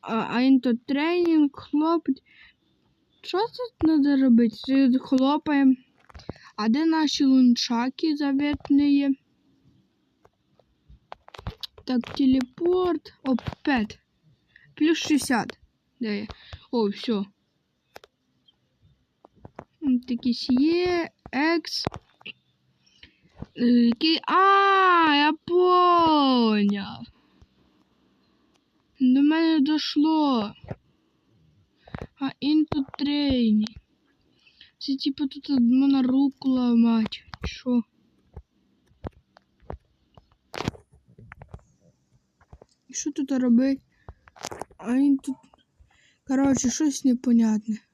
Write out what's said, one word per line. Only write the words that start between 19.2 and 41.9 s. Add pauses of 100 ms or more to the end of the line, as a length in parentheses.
М,
такі
ж
є. (220)
Екс. (1700)
Е,
який,
а,
я (140)
поняв. (2000)
До
мене
дошло. (1700)
А, (100)
інто (140)
трейні. (1040)
Це,
типу,
тут (100)
можна
руку
ламати. (260)
Що? (4000)